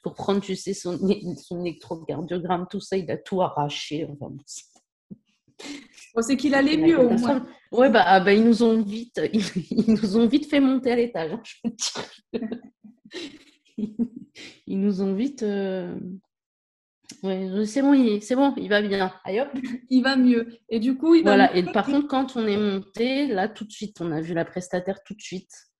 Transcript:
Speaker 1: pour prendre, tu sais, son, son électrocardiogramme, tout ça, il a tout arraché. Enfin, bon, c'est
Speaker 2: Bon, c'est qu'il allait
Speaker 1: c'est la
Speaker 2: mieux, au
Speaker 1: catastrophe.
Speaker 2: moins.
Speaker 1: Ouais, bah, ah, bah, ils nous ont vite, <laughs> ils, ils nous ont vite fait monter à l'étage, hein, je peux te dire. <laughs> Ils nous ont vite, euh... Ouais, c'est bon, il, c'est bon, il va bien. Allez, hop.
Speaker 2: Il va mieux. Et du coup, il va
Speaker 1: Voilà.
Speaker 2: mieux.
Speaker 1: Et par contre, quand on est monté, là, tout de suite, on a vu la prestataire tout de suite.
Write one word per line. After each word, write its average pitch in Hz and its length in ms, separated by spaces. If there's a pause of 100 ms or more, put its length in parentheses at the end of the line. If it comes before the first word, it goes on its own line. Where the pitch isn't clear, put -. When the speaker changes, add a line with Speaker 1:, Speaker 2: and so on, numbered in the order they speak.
Speaker 1:
pour 180 100
prendre, 202 260
tu 190 160
sais, 190 200
son, 180 240 (380)
son 175 280
électrocardiogramme, 170 1040
tout 196 120
ça, - 140
il 180 140
a - 80
tout - 240
arraché. 147 640
Enfin, 143 240
bon, - 160
c'est - 200 (1500)
Speaker 2:
Bon, 226 60
c'est 240 160
qu'il 285 160
allait 277 200
Speaker 1:
c'est 311 40
la 311 100
Speaker 2:
mieux, 330 120
au 247 100
Speaker 1:
catastrophe. 254 320 (300)
Speaker 2:
moins. 214 80
Speaker 1:
Ouais, 262 100
bah, 220 160
ah, 190 140
bah, 190 140
ils 220 100
nous 226 180
ont 226 220
vite, 220 440
<laughs> - 60
ils, 208 100 (280)
ils 220 220
nous 214 240
ont 233 100
vite 285 200
fait 285 120
monter 262 320
à 240 40
l'étage, 233 360
hein, 226 120
je - 200
peux 233 80
te - 680
dire. 226 100 (1300)
<laughs> 208 160 (760)
Ils 196 120
nous 196 220
ont 196 140
vite, 262 280
euh... 190 520 (1300)
Ouais, 190 420
c'est 214 160
bon, 277 120
il, 226 280
c'est 247 140
bon, 269 220
il 185 120
va 208 120
bien. 196 300 (120)
Allez, 190 180
hop. 294 80 (400)
Speaker 2:
Il 254 140
va 269 120
mieux. 247 320 (220)
Et 226 100
du 254 180
coup, 330 180
il 330 80
va 202 120
Speaker 1:
Voilà. 196 180
Speaker 2:
mieux. 180 60
Speaker 1:
Et 180 120
par 214 140
contre, 285 220
quand 262 280
on 233 120
est 202 100
monté, 214 680
là, 202 200
tout 220 180
de - 60
suite, - 300
on 170 100
a 156 100
vu 165 120
la 165 120
prestataire 180 580
tout - 120
de - 60
suite. - 300 (280)